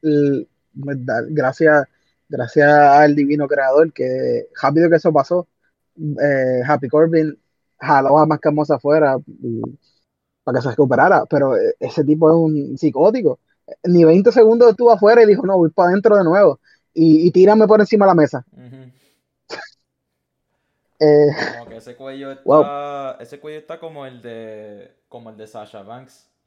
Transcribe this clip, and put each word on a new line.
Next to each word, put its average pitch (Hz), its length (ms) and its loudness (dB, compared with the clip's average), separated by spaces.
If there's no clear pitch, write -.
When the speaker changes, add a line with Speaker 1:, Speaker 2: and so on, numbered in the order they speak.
Speaker 1:
l-, 147 440 -2
me 139 220 -12
da, 127 320 -8
gracias, 151 560 0
gracias 143 420 0
al 147 460 4
divino 147 320 -2
creador, 143 440 0
que 127 560 -6
rápido 156 260 0
que 165 80 2
eso 160 160 -2
pasó, 170 360 -4
eh, 131 440 -2
Happy 143 220 -4
Corbin 156 500 0
jaló 139 400 0
a 151 80 4
Madcap 151 280 -2
Moss 151 160 -4
afuera 143 460 0
y, 117 340 -12
para 127 140 -4
que 117 60 -4
se 131 60 -4
recuperara, 139 560 2
pero, 139 300 -2
eh, - 240 -2
ese 127 240 -6
tipo 156 260 2
es 165 60 2
un 151 420 -4
psicótico. 170 640 -2
Ni 175 200 2
veinte 190 280 4
segundos 233 380 4
estuvo 240 220 2
afuera 214 300 4
y 214 40 6
dijo, 208 200 0
"No, 196 120 0
voy 165 120 2
pa' 175 180 0
dentro 202 280 0
de 190 80 2
nuevo 170 360 2
y, 160 340 2
y - 40 2
tírame 208 360 4
por 214 120 4
encima 202 260 2
de 190 40 4
la 180 60 2
mesa". 147 300 -2
Speaker 2:
Ujú. 127 400 -20
Speaker 1:
<laughs> - 240 -20
Eh, 147 300 2
Speaker 2:
Como - 240 -14
que 113 100 -20
ese 123 180 -20
cuello 135 340 -18
Speaker 1:
wow. 143 260 0
Speaker 2:
está, 143 500 -12
ese 139 200 -20
cuello 151 180 -18
está 160 220 -18
como 151 260 -20
el 123 160 -20
de, 107 760 -20
como 117 220 -20
el 110 60 -20
de 110 100 -20
Sasha 107 360 -20
Banks, 123 480 -20